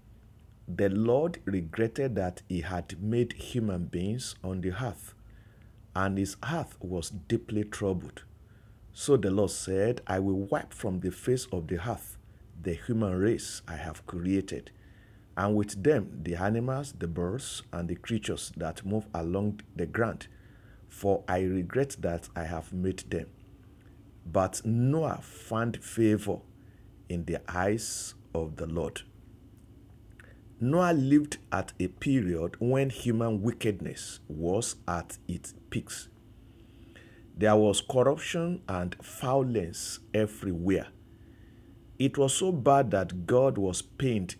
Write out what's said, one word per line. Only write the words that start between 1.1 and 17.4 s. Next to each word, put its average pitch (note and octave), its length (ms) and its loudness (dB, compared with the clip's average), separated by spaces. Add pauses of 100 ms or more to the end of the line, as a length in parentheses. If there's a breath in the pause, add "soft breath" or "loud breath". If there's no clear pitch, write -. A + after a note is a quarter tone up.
regretted A2 680 -2
that F#2 340 -2
he F2+ 140 -2
had F2 400 -6
made A#2 320 2
human G2 520 -2
beings G2 580 -4
on F#2 180 -4
the F2+ 100 -2 (140)
earth, - 300 -10 (800 soft breath)
and G2 240 2
his F#2+ 240 -2
heart D3+ 360 -4
was F2 300 -4
deeply G#2+ 540 -2
troubled. G2 600 -4 (680 soft breath)
So - 260 4
the G2 140 4
Lord G2 180 4
said, G2+ 560 0
'I F#2+ 140 0
will G2 220 2
wipe G2 320 -2
from F#2 260 -4
the F2+ 100 -2
face B2+ 420 -2
of E2+ 180 -4
the F#2 200 -2
earth - 300 -8 (420 soft breath)
the E2 140 -2
human G#2+ 380 0
race F#2+ 540 2
I E2 80 -10
have D#2 300 -10
created, F#2 680 -2 (640 soft breath)
and G2+ 180 2
with G#2 300 0
them A2+ 400 2
the E2+ 120 -4
animals, A#2+ 600 -2
the - 100 -4
birds, F2 540 -4 (120)